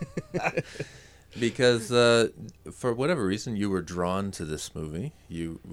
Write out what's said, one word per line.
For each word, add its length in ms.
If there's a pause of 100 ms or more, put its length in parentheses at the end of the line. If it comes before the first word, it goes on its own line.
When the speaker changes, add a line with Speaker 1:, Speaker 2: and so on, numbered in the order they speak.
(340)
Speaker 1:
<laughs> 260 (800)
Speaker 2:
Because, 540
uh, 380 (420)
for 220
whatever 320
reason, 320
you 120
were 120
drawn 500
to 140
this 280
movie. 380 (160)
You, 320 (140)